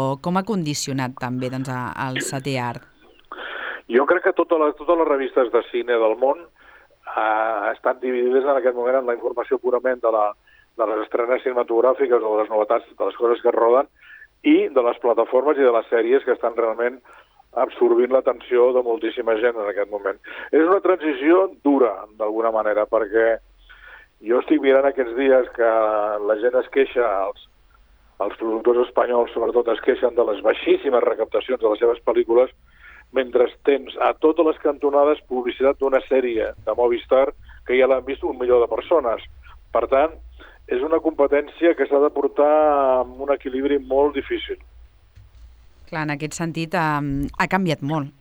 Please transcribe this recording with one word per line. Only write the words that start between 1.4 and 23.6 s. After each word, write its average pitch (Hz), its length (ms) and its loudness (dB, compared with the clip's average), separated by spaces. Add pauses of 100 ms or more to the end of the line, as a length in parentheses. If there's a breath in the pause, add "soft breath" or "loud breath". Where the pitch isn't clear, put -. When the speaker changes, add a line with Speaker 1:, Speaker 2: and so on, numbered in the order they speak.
Speaker 1:
doncs, 131 180 -8
a, 123 260 -6
al 131 260 -6
setè 135 380 -6
art? 120 240 -6 (1040 loud breath)
Speaker 2:
Jo - 180 2
crec 175 180 0
que 190 80 2
totes 170 280 0
les, 151 160 2
totes 165 220 -2
les 156 100 2
revistes 135 440 0
de 113 180 2
cine 120 280 -2
del 110 180 2
món, 139 240 0 (640 soft breath)
eh, 110 680 -2
estan 127 280 -4
dividides 127 440 0
en 139 120 2
aquest 123 200 0
moment 127 240 0
en 123 60 -4
la 120 100 -2
informació 120 420 -4
purament 123 420 -2
de 113 120 0
la, 107 160 2 (500 soft breath)
de 113 100 0
les 107 160 -2
estrenes 120 380 -2
cinematogràfiques 123 800 2
o 107 140 0
de 110 60 2
les 107 100 -4
novetats, 107 340 0
de - 180 -8
les 98 140 -6
coses 117 240 0
que 120 100 2
roden, 120 380 2 (500 loud breath)
i 180 280 4
de 131 140 2
les 120 160 0
plataformes 127 600 2
i 135 80 4
de 120 80 4
les 110 140 0
sèries 120 360 2
que 127 100 0
estan 117 220 -4
realment 117 400 -2 (560 soft breath)
absorbint 123 580 2
l'atenció 127 640 2
de 127 100 2
moltíssima 113 540 -2
gent 117 240 -2
en 101 80 -4
aquest 101 240 -6
moment. 98 240 -6 (320 loud breath)
És 147 160 2
una 185 160 2
transició 175 680 2 (100)
dura, 135 320 2 (240)
d'alguna 110 340 -2
manera, 107 380 0
perquè 113 460 2 (840 loud breath)